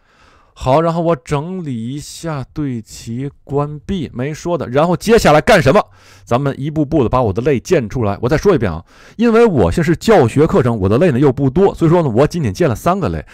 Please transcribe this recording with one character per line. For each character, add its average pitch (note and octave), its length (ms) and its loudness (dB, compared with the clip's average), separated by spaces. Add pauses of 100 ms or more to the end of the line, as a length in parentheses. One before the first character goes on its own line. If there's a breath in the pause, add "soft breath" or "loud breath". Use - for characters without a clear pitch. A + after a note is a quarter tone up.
(520 soft breath)
好， B2+ 260 0
然 E3 140 0
后 E3+ 80 -4
我 E3 160 0
整 E3 480 -8
理 B2 300 -8
一 D3+ 40 -10
下， D3 540 -12
对 C3 300 -8
齐 B2 480 -12 (140)
关 D3 420 -6
闭， F3+ 260 -6
没 C3+ 220 -8
说 F3 240 -4
的。 A#2 100 -8
然 C#3 180 2
后 F3+ 80 0
接 A3+ 220 2
下 F3 160 4
来 D3+ 80 6
干 F#3 220 4
什 C3+ 100 4
么？ G#3 100 4 (420 soft breath)
咱 A#2+ 140 0
们 C#3 220 -2
一 C#3+ 100 -6
步 D3+ 140 -2
步 D3 180 0
的 G#2+ 60 2
把 B2+ 140 0
我 G#2 100 0
的 F2+ 80 -4
类 C3+ 200 0
建 C#3+ 280 -2
出 A#2 160 -4
来。 G2+ 160 -4
我 A2+ 80 -2
再 D#3 80 2
说 F#3+ 180 2
一 C#3 40 2
遍 G#2 120 -2
啊， D#2+ 140 -10 (320 soft breath)
因 A#3 160 2
为 A#3 140 6
我 A2 260 2
现 F3 100 0
在 C#3 40 -4
是 E3 100 2
教 F3+ 320 4
学 C#3+ 180 2
课 E3 160 2
程， A#2 160 -2
我 G2 80 0
的 G#2 120 2
类 F3+ 140 2
呢 A2+ 60 -2
又 C#3 140 4
不 C#3 160 -2
多， E3+ 260 2
所 E3 140 0
以 - 20 4
说 F3 120 4
呢， D3 80 -2
我 A#2+ 160 4
仅 E3 160 -6
仅 G#2 100 -2
建 D#3+ 160 0
了 A2+ 60 -2
三 F3 240 -2
个 D3+ 100 -4
类。 D#2+ 260 -8